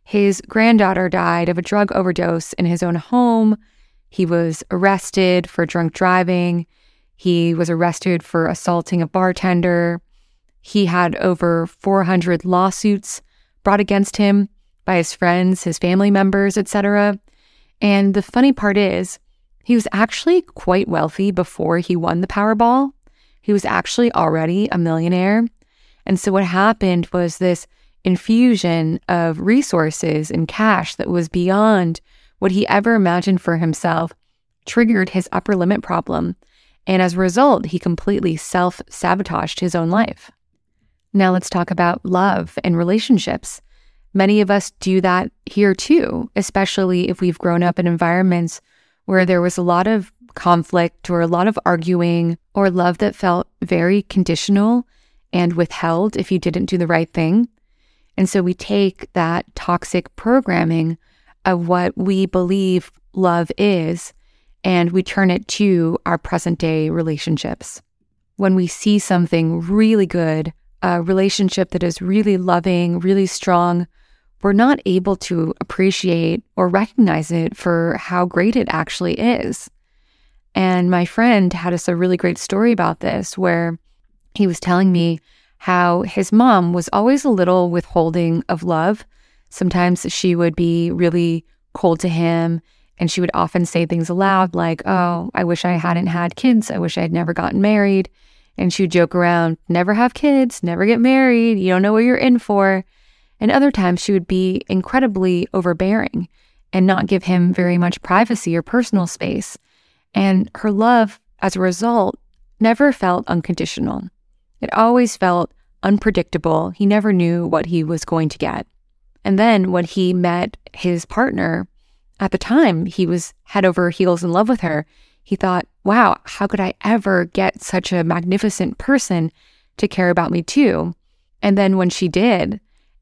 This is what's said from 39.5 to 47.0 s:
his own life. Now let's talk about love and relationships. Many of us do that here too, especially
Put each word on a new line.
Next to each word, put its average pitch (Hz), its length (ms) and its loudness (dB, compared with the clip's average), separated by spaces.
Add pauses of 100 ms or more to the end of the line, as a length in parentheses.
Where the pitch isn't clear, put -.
his 180 140 -2
own 165 160 -2
life. - 400 -2 (840)
Now 190 180 2
let's 180 180 -2
talk 175 220 -2
about 175 340 -2
love 185 580 -2
and 165 140 0
relationships. 190 840 0 (520)
Many 202 280 4
of 202 100 0
us 202 280 0
do 185 220 0
that 185 300 0 (140)
here 202 280 2
too, - 640 0
especially 185 720 -2